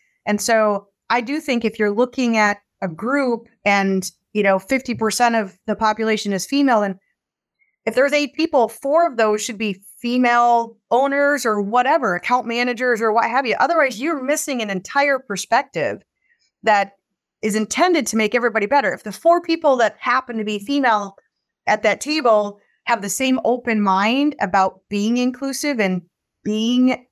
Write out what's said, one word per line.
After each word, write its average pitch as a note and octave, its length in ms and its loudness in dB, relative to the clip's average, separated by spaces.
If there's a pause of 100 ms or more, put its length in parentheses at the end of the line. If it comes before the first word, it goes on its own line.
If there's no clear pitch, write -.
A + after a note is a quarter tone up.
(260)
And G#3 140 0
so G#3+ 460 2 (240)
I G#3+ 100 0
do C#4 200 -4
think A#3+ 240 -2
if A3 140 -4
you're G#3 120 2
looking A#3+ 460 0
at G#3 220 2 (220)
a F#3+ 80 -4
group A#3 600 -2 (160)
and, G3 440 0 (240)
you G#3 100 0
know, G3 160 4
fifty B3+ 360 -4
percent A3+ 400 0
of G#3 320 -4
the G#3+ 80 -2
population G#3+ 580 -2
is F#3+ 140 -4
female, C4+ 360 2
and F#3+ 140 -4 (880)
if A3+ 80 -4
there's C4+ 180 2
eight D4 220 0
people, D4+ 340 0
four D#4 380 0
of C4+ 100 -6
those G#3+ 260 0
should G#3+ 160 -8
be G3+ 240 -4 (180)
female A#3+ 760 2 (140)
owners C#4 540 2
or G#3+ 160 0
whatever, B3 540 0
account A#3+ 320 -2
managers A#3+ 540 -2
or A3+ 120 2
what A3 160 2
have C4 180 0
you. A3 120 0
Otherwise, C#4 420 0
you're C#4+ 220 -4
missing C4+ 400 -4
an G#3 80 -6
entire C#4 480 0
perspective F#3+ 840 -4 (600)
that G3+ 300 2 (500)
is G#3 120 -2
intended C4+ 520 0
to - 100 -4
make G#3+ 180 0
everybody A3+ 300 0
better. A3 300 2
If - 80 -12
the G#3 100 -10
four E4+ 300 2
people E4 340 2
that A3+ 220 0
happen B3 400 -4
to G#3+ 60 -4
be G#3+ 140 -4
female A3+ 560 0 (520)
at D#3+ 160 0
that G#3 180 2
table A3+ 580 0 (280)
have A3 160 0
the G3 80 -6
same C4 340 0
open A#3 380 0
mind A3 580 2
about F#3+ 480 0
being G#3 300 0
inclusive B3+ 600 -2
and F#3 220 0 (420)
being B3 680 0